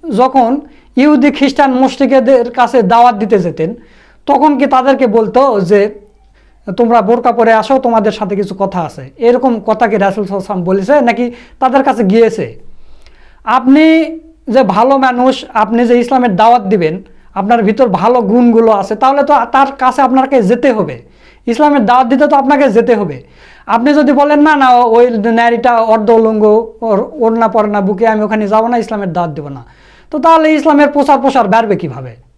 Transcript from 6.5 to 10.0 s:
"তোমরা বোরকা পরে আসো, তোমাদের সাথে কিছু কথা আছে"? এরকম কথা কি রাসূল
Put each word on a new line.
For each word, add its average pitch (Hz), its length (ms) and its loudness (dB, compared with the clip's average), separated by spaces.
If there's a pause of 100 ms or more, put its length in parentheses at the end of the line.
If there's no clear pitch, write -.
"তোমরা 233 260 2
বোরকা 240 300 0
পরে 226 200 2
আসো, 226 260 0
তোমাদের 226 340 0
সাথে 196 240 -6
কিছু 190 220 -6
কথা 190 220 -4
আছে"? 143 360 -12
এরকম 240 440 0
কথা 214 260 -2
কি 214 100 -2
রাসূল 196 280 -2